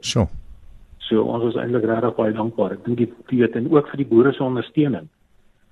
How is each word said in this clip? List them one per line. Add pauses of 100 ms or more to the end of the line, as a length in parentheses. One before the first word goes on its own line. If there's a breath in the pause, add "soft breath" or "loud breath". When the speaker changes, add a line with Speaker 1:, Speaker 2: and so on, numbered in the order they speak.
Speaker 1:
So. (720)
Speaker 2:
So,
ons
is
eintlik
regtig
baie
dankbaar.
Ek
dink
die, (180)
die
weet,
en
ook
vir
die
boere
se
ondersteuning. (640)